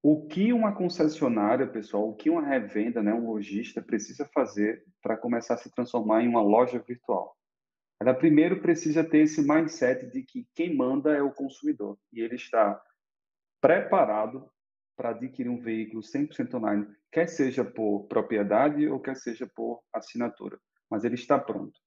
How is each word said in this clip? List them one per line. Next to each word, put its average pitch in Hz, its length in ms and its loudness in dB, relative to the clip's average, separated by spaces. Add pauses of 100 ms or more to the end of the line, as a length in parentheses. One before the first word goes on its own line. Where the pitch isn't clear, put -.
o 151 240 4
que 208 240 0
uma 220 240 2
concessionária, 131 920 0
pessoal, 107 420 -4
o 110 80 -10
que 156 140 0
uma 165 140 0
revenda, 117 580 -2
né, 104 100 2
um 117 180 -2
lojista 101 520 -6
precisa - 500 -6
fazer 107 500 -2 (200)
pra 131 160 -4
começar 117 360 -2
a 117 40 -6
se - 120 -16
transformar 113 520 0
em 120 60 2
uma 117 120 4
loja 120 380 4
virtual? 110 580 -6 (640)
Ela 127 140 4
primeiro 165 460 4
precisa 160 440 2
ter 151 140 4
esse 151 280 4
mindset 147 640 0
de 131 120 -8
que 123 320 -12
quem 170 200 -2
manda 135 400 2
é 143 80 0
o 139 100 -2
consumidor 135 680 -6 (120)
e 117 100 -12
ele 117 160 -6
está 104 460 0 (800)
preparado 131 920 2 (460)
pra 120 140 -4
adquirir 123 380 -8
um 120 120 -4
veículo 110 420 -6
cem 143 240 -4
por - 80 -16
cento 123 220 -4
online, 104 300 0 (260)
quer 170 160 2
seja 131 360 0
por 104 420 -2
propriedade 117 840 2
ou 135 100 -4
quer - 180 -8
seja 120 380 -10
por 117 280 -8 (100)
assinatura, 113 680 -8 (320)
mas 104 140 -4
ele 120 120 0
está 135 220 2
pronto. 101 480 -8